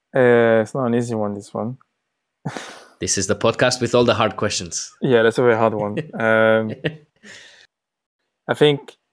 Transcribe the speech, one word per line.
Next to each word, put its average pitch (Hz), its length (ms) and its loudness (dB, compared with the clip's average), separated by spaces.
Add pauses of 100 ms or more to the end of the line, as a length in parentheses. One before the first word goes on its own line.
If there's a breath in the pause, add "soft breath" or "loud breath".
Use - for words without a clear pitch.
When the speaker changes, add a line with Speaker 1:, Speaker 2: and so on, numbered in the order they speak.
(160)
Speaker 1:
Uh, 120 460 4
it's 110 120 -6
not 135 120 -4
an 117 100 0
easy 120 200 -2
one, 104 180 -4
this 104 200 -14
one. 113 240 -8 (680)
<laughs> - 80 -10 (460 loud breath)
Speaker 2:
This - 180 -4
is 98 100 -4
the 101 80 0
podcast 120 460 0
with 120 120 -2
all 123 120 4
the 117 80 2
hard 107 240 0
questions. - 520 -6 (120)
Speaker 1:
Yeah, 120 220 4
that's 113 140 2
a 139 40 0
very 120 160 4
hard 113 160 2
one. 104 240 -6 (100)
Speaker 2:
<laughs> - 100 -20
Speaker 1:
Um, 110 560 2 (1700 loud breath)
I 143 60 -2
think 147 420 2 (180)